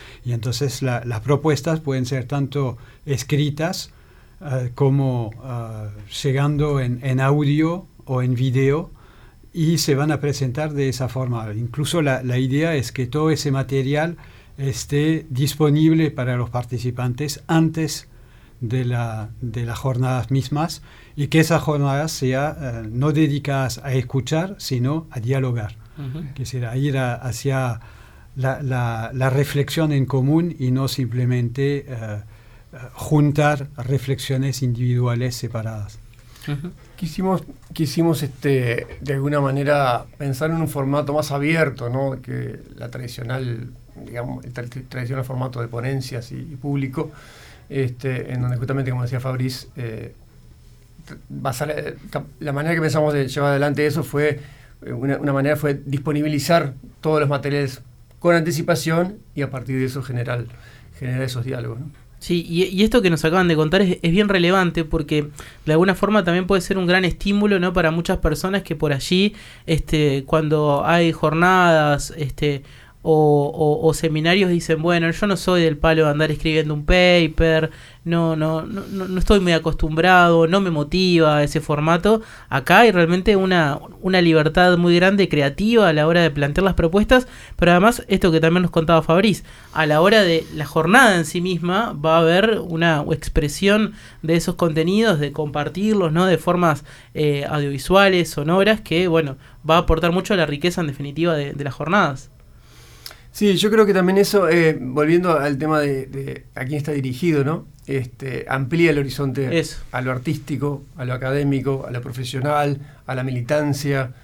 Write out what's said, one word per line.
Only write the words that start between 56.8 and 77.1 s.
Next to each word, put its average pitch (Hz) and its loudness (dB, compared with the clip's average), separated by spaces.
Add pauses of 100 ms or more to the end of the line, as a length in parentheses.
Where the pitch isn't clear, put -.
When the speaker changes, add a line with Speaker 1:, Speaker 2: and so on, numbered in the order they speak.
Speaker 3:
todos 156 2
los 143 2
materiales 143 -4 (360)
con 175 4
anticipación 165 0 (180)
y 147 -4
a 127 -4
partir 131 -6
de 131 0
eso 131 -8
generar, 123 -6 (540)
generar 127 -4
esos 123 -6
diálogos, 120 -8
¿no? 156 -12 (280)
Speaker 2:
Sí, 175 -2
y, 170 0
y 190 2
esto 220 4
que 190 2
nos 160 0
acaban 175 4
de 160 4
contar 156 2
es, 180 2
es 170 2
bien 202 4
relevante 175 2
porque 151 -2 (360)
de 151 0
alguna 180 4
forma 202 2
también 175 0
puede 190 2
ser 190 -4
un 185 0
gran 185 2
estímulo, 202 0
¿no? 180 0
Para 175 2
muchas 170 -2
personas 185 -2
que 160 -8
por 151 0
allí, 185 0 (300)
este, 147 0
cuando 151 2
hay 165 2
jornadas, 160 2
este, 143 -4 (400)
o, 151 4
o, 156 2
o 156 2
seminarios 165 2
dicen, 165 0
"Bueno, 170 2
yo 165 -2
no 190 0
soy 180 2
del 156 2
palo 160 4
de 151 2
andar 151 0
escribiendo 151 0
un 147 -6
paper, 165 4 (340)